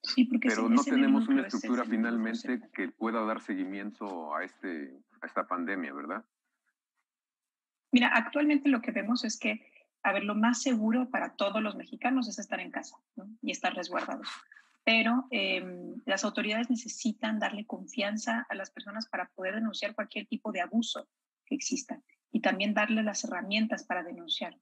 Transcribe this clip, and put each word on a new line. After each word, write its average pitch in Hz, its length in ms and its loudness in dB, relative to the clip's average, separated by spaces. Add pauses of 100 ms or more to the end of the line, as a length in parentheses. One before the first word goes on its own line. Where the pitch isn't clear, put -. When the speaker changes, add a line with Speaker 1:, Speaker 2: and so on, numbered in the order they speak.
Speaker 1:
Sí, - 220 6
porque 240 240 2
Speaker 2:
Pero 220 140 2
Speaker 1:
ese, - 80 4
Speaker 2:
no 247 100 8
Speaker 1:
ese 277 100 0
Speaker 2:
tenemos 123 340 6
Speaker 1:
vínculo, 135 160 4
Speaker 2:
una - 80 -4
Speaker 1:
ese 123 100 -2
Speaker 2:
estructura 120 240 0
Speaker 1:
vínculo 113 160 0
Speaker 2:
finalmente 113 400 0
Speaker 1:
social. 123 340 -4
Speaker 2:
que 95 160 -4
pueda 113 380 -2
dar 110 160 -2
seguimiento 95 920 -6
a, 82 80 -2
este, 78 560 -8 (220)
a - 60 -10
esta - 200 -2
pandemia, 90 460 -2
¿verdad? 76 320 -8 (1700)
Speaker 1:
Mira, 240 220 6
actualmente 285 540 4
lo 247 140 4
que - 100 -4
vemos 220 320 0
es 220 120 -4
que, 220 300 -4 (380)
a 196 80 4
ver, 202 100 0
lo 208 140 -2
más 233 260 4
seguro 240 480 2
para 180 240 -2
todos 202 260 0
los 208 140 -2
mexicanos 247 540 -2
es - 100 -8
estar 196 220 -6
en 180 100 -10
casa, - 260 -8 (200)
¿no? 196 120 -14 (140)
Y - 80 -4
estar 180 240 -2
resguardados. 175 540 -6 (560)
Pero, 226 480 4
em, 185 720 -4
las 190 180 0
autoridades 214 480 0
necesitan 220 680 -2
darle 202 260 -4
confianza 214 840 -4
a - 60 -4
las 196 160 -8
personas 208 380 -10
para 185 220 -4
poder 190 260 -6
denunciar 214 400 -2
cualquier 208 320 -6
tipo 214 240 -6
de 185 80 -2
abuso - 480 -2 (360)
que - 120 -6
exista - 440 -6 (300)
y 220 80 0
también 196 360 2
darle 220 280 2
las 208 220 -2
herramientas 196 580 -2
para 180 220 -4
denunciar 170 580 -8